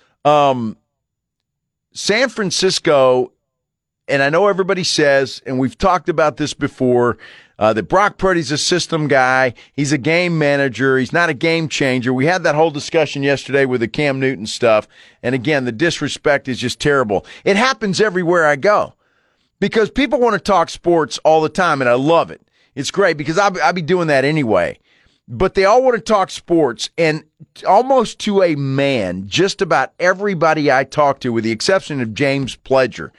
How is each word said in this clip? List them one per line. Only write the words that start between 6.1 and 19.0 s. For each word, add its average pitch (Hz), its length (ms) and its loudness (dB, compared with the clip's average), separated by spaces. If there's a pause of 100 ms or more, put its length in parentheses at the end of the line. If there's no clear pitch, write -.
this 147 180 -4
before, 123 640 0 (380)
uh, 107 140 2
that 107 120 0
Brock 190 340 0
Purdy's 170 340 -2
a 151 60 -2
system 160 500 -2
guy. 131 460 2 (180)
He's 143 220 -4
a 156 40 2
game 165 400 -2
manager. 139 600 0
He's 127 160 -2
not 170 160 0
a 160 40 -2
game 165 360 -2
changer. 127 440 -2
We 127 120 0
had 175 180 0
that 160 100 2
whole 160 160 2
discussion 147 540 -2
yesterday 139 400 0
with 123 160 0
the 113 80 -2
Cam 139 320 -2
Newton 131 260 -2
stuff. 110 440 0 (340)
And 123 100 -2
again, 135 300 -2
the 123 80 -4
disrespect 143 800 -2
is 120 100 -6
just 117 220 -6
terrible. 123 440 0 (200)
It 196 100 2
happens 220 460 0
everywhere 180 440 0
I 147 120 2
go 170 380 0 (640)